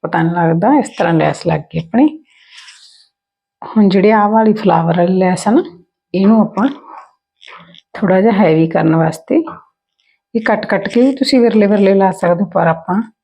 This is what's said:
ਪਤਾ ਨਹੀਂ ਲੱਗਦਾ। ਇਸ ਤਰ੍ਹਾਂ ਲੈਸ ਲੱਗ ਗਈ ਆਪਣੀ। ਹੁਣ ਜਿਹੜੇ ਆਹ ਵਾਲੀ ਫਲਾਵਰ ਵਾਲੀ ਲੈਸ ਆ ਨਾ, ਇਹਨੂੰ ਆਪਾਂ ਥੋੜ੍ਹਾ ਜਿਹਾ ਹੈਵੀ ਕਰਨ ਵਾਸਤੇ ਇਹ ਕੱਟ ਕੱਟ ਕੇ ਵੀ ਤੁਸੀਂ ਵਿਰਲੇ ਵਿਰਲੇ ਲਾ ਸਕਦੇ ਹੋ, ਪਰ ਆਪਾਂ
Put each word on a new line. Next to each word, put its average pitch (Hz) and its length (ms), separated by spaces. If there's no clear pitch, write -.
ਪਤਾ 165 180
ਨਹੀਂ 165 120
ਲੱਗਦਾ। 170 440
ਇਸ 277 100
ਤਰ੍ਹਾਂ 170 160
ਲੈਸ 156 320
ਲੱਗ 156 140
ਗਈ 165 40
ਆਪਣੀ। 226 280
ਹੁਣ 208 260
ਜਿਹੜੇ 202 240
ਆਹ 208 180
ਵਾਲੀ 220 240
ਫਲਾਵਰ 170 420
ਵਾਲੀ 175 220
ਲੈਸ 180 300
ਆ - 20
ਨਾ, 302 120
ਇਹਨੂੰ 202 260
ਆਪਾਂ 214 280
ਥੋੜ੍ਹਾ 185 260
ਜਿਹਾ 220 180
ਹੈਵੀ 160 320
ਕਰਨ 160 260
ਵਾਸਤੇ 165 460
ਇਹ 226 120
ਕੱਟ 214 200
ਕੱਟ 196 220
ਕੇ 240 120
ਵੀ 269 160
ਤੁਸੀਂ 262 240
ਵਿਰਲੇ 214 260
ਵਿਰਲੇ 196 280
ਲਾ 190 160
ਸਕਦੇ 175 340
ਹੋ, - 60
ਪਰ 170 160
ਆਪਾਂ 170 340